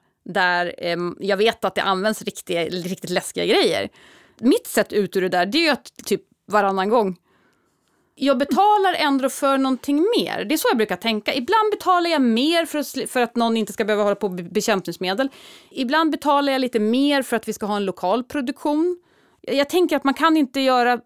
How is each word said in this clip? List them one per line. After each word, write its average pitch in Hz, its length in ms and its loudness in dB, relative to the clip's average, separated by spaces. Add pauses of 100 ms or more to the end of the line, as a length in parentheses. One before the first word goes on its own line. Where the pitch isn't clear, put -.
(260)
där, 180 520 0
ehm, 175 420 -4
jag 196 180 0
vet 214 280 0
att 190 100 -2
det 185 60 0
används 196 400 -2
riktiga, 170 440 -6
riktigt 180 440 -8
läskiga 180 360 -4
grejer. 190 440 0 (500)
Mitt 294 280 2
sätt - 260 -2
ut 202 240 -2
ur 185 40 2
det 180 80 0
där, 180 160 2
det 208 120 -2
är 339 60 2
ju 320 60 2
att - 220 -4 (140)
typ - 160 -2 (260)
varannan 196 420 0
gång. 214 280 2 (1000)
Jag 269 200 2
betalar 381 600 2
ändå 277 320 0
för 277 280 0
någonting 269 500 0 (100)
mer. 185 280 -2
Det 233 100 0
är - 20 -2
så 480 140 -2
jag 269 60 2
brukar 214 180 0
tänka. 214 380 -2
Ibland 415 380 2
betalar 359 380 0
jag 311 120 2
mer 277 440 2
för 294 140 -4
att 277 60 -4
sli-, - 220 -8
för 254 140 -2
att 233 140 -2
någon 233 220 0
inte 214 160 -2
ska 220 120 -2
behöva 208 180 0
hålla 202 120 2
på 202 140 -4
med 180 160 -8
be-, - 60 -16
bekämpningsmedel. 196 760 -2 (420)
Ibland 294 400 0
betalar 285 400 0
jag 262 100 0
lite 247 180 -2
mer 269 420 2
för - 140 -4
att 220 120 -4
vi 220 60 -6
ska - 120 -8
ha 208 100 -2
en 202 100 -2
lokal 190 380 -2
produktion. 294 760 -2 (420)
Jag, - 140 -4
jag 285 140 0
tänker 330 260 2
att 277 80 -2
man 277 100 0
kan 320 240 2
inte 277 240 0
göra 247 440 2